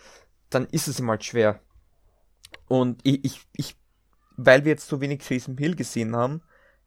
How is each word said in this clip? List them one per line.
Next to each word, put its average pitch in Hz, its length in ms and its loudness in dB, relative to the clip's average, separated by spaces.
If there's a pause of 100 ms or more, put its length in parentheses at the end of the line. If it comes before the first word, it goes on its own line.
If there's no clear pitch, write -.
(480)
dann 131 180 0
ist - 220 -4
es 127 100 -6
ihm 123 120 -2
halt 107 140 -2
schwer. 107 360 2 (1080)
Und 123 380 2
ich, 139 200 2
ich, - 280 -6
ich, - 240 -10 (600)
weil 131 280 6
wir 151 80 2
jetzt - 160 -4
so 139 140 -6
wenig 139 200 -6
Taysom 127 360 -6
Hill 147 180 -2
gesehen 113 400 -4
haben, 131 240 -2 (460)